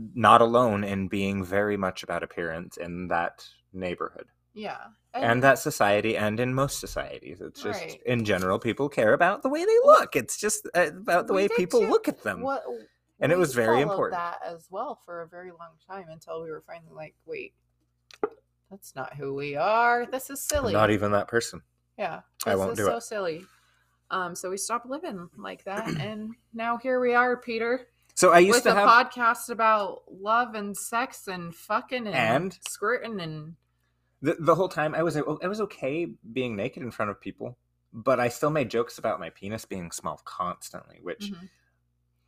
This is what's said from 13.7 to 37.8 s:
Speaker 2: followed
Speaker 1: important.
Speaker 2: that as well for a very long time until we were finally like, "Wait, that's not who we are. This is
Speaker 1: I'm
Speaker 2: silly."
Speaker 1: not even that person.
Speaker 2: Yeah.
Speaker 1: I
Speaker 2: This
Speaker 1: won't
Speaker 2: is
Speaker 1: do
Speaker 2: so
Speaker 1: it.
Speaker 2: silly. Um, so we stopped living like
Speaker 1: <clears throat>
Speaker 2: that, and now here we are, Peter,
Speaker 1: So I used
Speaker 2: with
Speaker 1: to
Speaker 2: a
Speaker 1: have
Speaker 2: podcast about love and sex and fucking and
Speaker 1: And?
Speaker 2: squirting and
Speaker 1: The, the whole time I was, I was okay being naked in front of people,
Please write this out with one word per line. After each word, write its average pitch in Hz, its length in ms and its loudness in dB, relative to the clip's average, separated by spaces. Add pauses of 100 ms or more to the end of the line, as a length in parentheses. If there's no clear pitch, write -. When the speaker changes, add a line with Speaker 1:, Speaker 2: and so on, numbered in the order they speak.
Speaker 2:
followed 147 120 0
Speaker 1:
important. 165 260 -2
Speaker 2:
that 170 260 -6
as 170 260 -12
well 226 340 -8
for 175 160 -12
a 165 60 -14
very 175 240 -18
long 165 260 -20 (100)
time 190 220 -14
until 160 340 -12
we 165 60 -12
were 156 120 -12
finally 165 320 -20
like, 156 220 -18 (100)
"Wait, - 280 -12 (1160)
that's - 240 -20
not 131 200 -10
who 139 200 -6
we 143 200 -6
are. 233 520 2
This 262 220 -8
is 277 100 -12 (120)
Speaker 1:
I'm 302 60 2
Speaker 2:
silly." 247 160 0
Speaker 1:
not 107 160 6
even 104 240 2
that 101 140 2
person. 117 340 -2 (360)
Speaker 2:
Yeah. 175 240 -6 (240)
Speaker 1:
I 107 60 0
Speaker 2:
This 98 80 2
Speaker 1:
won't 95 140 0
Speaker 2:
is 98 60 -6
Speaker 1:
do 101 60 2
Speaker 2:
so 95 120 2
Speaker 1:
it. 233 40 -8
Speaker 2:
silly. 185 440 -6 (640)
Um, 180 260 -4
so 185 140 -8
we 196 80 -6
stopped 233 300 -6
living 254 500 -10
like 190 260 -14
Speaker 1:
<clears throat> 196 60 -12
Speaker 2:
that, 202 180 -6 (120)
and 214 340 -8 (200)
now 233 240 -4
here 254 220 0
we 247 140 2
are, 247 240 4
Peter, 240 500 -4 (280)
Speaker 1:
So 180 160 6
I 175 80 10
used 196 180 8
Speaker 2:
with 254 60 0
Speaker 1:
to 214 80 6
Speaker 2:
a 190 40 6
Speaker 1:
have 202 140 6
Speaker 2:
podcast 240 600 4
about 220 600 0
love 220 440 0
and 202 200 -8
sex - 520 -6
and 175 280 -10
fucking 240 520 -4
and 185 80 -4
Speaker 1:
And? 131 520 0
Speaker 2:
squirting 220 540 -4
and 156 340 -12 (640)
Speaker 1:
The, 151 180 2
the 160 160 6
whole 180 140 0
time 156 260 -2
I 160 80 0
was, 160 140 0
I 156 300 -4
was 214 140 -4
okay 165 460 -4 (260)
being 123 240 -2
naked 117 260 -6
in 117 80 -10
front 104 200 -4
of 98 100 -10
people, 117 360 -12 (360)